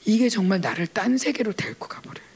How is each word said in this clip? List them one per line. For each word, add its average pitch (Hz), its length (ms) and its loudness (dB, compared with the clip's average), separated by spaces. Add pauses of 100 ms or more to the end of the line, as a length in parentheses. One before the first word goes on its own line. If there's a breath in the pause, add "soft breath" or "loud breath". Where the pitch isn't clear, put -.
이게 226 240 4
정말 190 320 2
나를 175 280 -2
딴 233 300 0
세계로 254 360 -2
데리고 - 340 -10
가버려요. - 360 -16 (120)